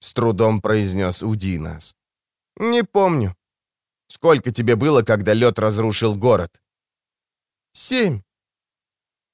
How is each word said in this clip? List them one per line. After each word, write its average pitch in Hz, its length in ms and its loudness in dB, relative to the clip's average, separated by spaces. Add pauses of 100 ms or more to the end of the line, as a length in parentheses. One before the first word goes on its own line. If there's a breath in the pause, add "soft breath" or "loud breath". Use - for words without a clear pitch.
с - 60 -12
трудом 110 480 2
произнес 98 640 -2
Удинас. 90 720 -6 (640)
"Не 233 240 0
помню". 160 500 0 (760)
"Сколько 131 440 0
тебе 117 240 2
было, 135 260 2
когда 107 320 2
лед 117 240 2
разрушил 110 560 0
город?" 98 480 -2 (1080)
"Семь". 196 500 -2 (1120)